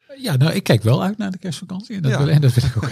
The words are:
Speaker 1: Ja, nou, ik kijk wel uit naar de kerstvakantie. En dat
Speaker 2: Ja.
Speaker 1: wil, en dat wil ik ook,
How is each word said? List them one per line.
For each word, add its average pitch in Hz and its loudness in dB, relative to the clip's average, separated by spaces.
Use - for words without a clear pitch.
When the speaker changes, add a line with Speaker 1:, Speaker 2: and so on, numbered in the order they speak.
Speaker 1:
Ja, 185 -2
nou, 139 2
ik 196 -4
kijk 120 2
wel 120 2
uit 196 -2
naar 208 -4
de - -8
kerstvakantie. 190 -10
En 185 -6
dat 135 0
Speaker 2:
Ja. - 0
Speaker 1:
wil, 143 2
en 156 4
dat 131 4
wil 120 2
ik - -2
ook, 135 -2